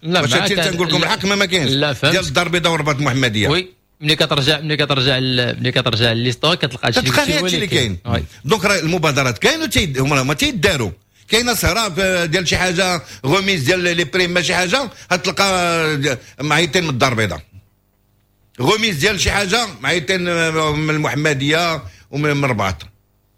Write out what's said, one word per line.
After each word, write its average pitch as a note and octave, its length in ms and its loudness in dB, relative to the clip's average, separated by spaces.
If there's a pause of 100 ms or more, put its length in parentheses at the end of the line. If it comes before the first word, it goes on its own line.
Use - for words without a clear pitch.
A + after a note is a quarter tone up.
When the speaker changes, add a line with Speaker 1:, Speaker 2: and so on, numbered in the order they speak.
Speaker 1:
لا، E3+ 180 0
Speaker 2:
واش D3 100 0
Speaker 1:
معاك B2+ 120 2
Speaker 2:
هادشي - 120 0
اللي F3 100 0
Speaker 1:
هاد D#3 80 0
Speaker 2:
تنقول F3 160 -2
لكم E3+ 100 0
Speaker 1:
لا. E3 60 0
Speaker 2:
الحق F3 200 -2
ما، G3 100 0
ما G3+ 120 0
كاينش. E3 240 0
Speaker 1:
لا، C#3 220 0
فهمت. C#3 220 0
Speaker 2:
ديال F3+ 120 0
الدار E3+ 200 0
البيضاء E3+ 260 0
والرباط D3+ 240 0
المحمديه. B2+ 520 0
Speaker 1:
وي. F3+ 200 -2 (320)
ملي D3+ 160 0
كترجع، D3 440 0
ملي D3+ 160 -4
كترجع C3+ 420 0
ل-، B2 420 -2
ملي B2 120 -2
كترجع A#2 400 0
لليستوار B2 420 0
كتلقى G3+ 340 -4
هادشي - 120 0
Speaker 2:
كتلقى C3 220 2
Speaker 1:
اللي C#4+ 120 0
Speaker 2:
هادشي C#4 200 0
اللي - 120 -2
Speaker 1:
كاين. A#2+ 300 0
Speaker 2:
كاين. - 180 -6
Speaker 1:
وي. D#2 100 -2 (200)
Speaker 2:
دونك D3 200 2
راه G3+ 140 2
المبادرات D3+ 600 0
كاينه D#4+ 280 0
تيد-، F3 340 -2
هما، C3+ 220 2
هما C3+ 120 -2
تيداروا. E3 560 0 (380)
كاينه A#3 260 0
سهره G3+ 340 0
ف-، F#3 360 0
ديال E3+ 240 0
شي F#3 80 2
حاجه، F3+ 460 0 (240)
غوميز F#3+ 360 2
ديال F3+ 180 2
لي F3 240 0
بريم، F3+ 260 0
ماشي F3 240 0
حاجه، F#3 360 0 (220)
غتلقى، F3+ 320 0
آه، E3 720 0 (220)
معيطين D3+ 440 2
من D#3+ 60 -2
الدار C3 220 2
البيضاء. G#2+ 280 -2 (1200)
غوميز G#3 360 2
ديال F#3 240 0
شي G3 100 0
حاجه G3+ 360 0 (140)
معيطين، F3 480 0
آه، D#3+ 440 0
من D#3 220 0
المحمديه D3+ 880 0 (280)
ومن، D3 260 0
من C#3+ 80 0
الرباط. G#2 380 -2 (560)